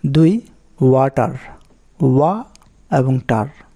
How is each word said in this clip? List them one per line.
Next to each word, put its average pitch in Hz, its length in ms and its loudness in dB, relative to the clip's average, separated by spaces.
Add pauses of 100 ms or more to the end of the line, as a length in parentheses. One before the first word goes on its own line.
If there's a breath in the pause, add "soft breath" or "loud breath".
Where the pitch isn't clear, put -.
দুই, 156 280 2 (480)
ওয়াটার, 131 520 2 (680)
ওয়া 139 320 2 (580)
এবং 131 280 0
টার 113 280 -4 (300)